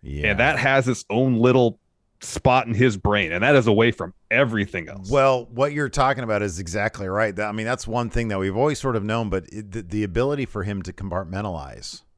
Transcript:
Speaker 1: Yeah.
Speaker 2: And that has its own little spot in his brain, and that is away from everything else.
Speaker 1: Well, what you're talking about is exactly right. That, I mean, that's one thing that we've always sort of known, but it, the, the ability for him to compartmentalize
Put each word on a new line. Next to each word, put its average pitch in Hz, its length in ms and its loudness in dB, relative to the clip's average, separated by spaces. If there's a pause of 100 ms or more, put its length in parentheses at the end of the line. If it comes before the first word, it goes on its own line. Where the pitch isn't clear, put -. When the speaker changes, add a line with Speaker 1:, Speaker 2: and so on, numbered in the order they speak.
Speaker 1:
Yeah. 71 280 -2
Speaker 2:
And 101 100 2
that 139 180 2
has 135 300 4
its 120 220 -2
own 123 280 2
little 123 400 4 (460)
spot 123 420 2
in 117 80 -4
his 113 220 4
brain, 101 360 0
and 90 100 -2
that 143 120 4
is 123 120 6
away 113 240 4
from 90 240 -8 (160)
everything 110 580 0
else. 92 220 -12
Speaker 1:
Well, 131 360 2
what 127 260 -2
you're 147 160 -2
talking 131 360 0
about 107 180 0
is 90 160 -4
exactly 98 500 -4
right. 104 260 0
That, 104 140 -4
I 104 40 -6
mean, 110 140 -6
that's 123 200 -4
one 117 240 -4
thing 117 180 -2
that 101 100 -2
we've 95 180 -2
always 147 240 0
sort 127 160 -2
of 101 80 -2
known, 110 260 -2
but 90 220 -4
it, 104 180 -14
the, 107 120 -10
the 101 220 -4
ability 127 420 -2
for 101 180 -8
him 101 180 -6
to 90 100 -12
compartmentalize 90 1080 -8 (160)